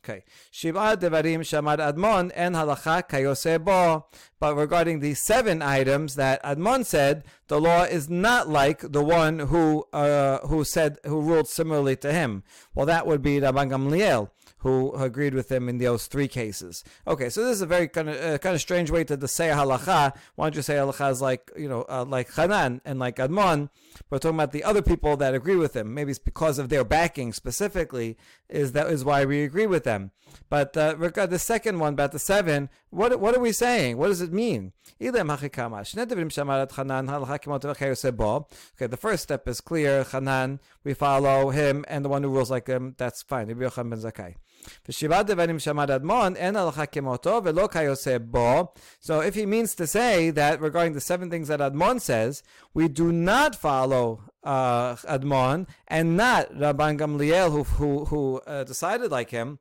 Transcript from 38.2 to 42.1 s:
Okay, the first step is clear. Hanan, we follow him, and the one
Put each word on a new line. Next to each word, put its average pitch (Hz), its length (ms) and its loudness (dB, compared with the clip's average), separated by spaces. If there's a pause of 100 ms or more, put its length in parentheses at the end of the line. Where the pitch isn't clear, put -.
Okay, 123 120 -6
the 123 80 -6
first 208 260 -4
step - 260 -6
is 117 120 -6
clear. 139 440 0
Hanan, 135 540 -2 (260)
we 139 100 -4
follow 139 560 2
him, 143 380 2
and 143 160 -4
the 143 40 -2
one 139 140 0